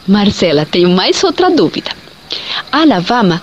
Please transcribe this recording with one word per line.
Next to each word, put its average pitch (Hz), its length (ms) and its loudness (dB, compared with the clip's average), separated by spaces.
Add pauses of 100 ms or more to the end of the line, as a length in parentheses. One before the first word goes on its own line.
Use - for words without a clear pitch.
Marcela, 185 580 2
tenho 180 240 2
mais 202 340 0
outra 359 280 0
dúvida. 233 400 -2 (800)
A 294 120 0
Lavama 196 600 2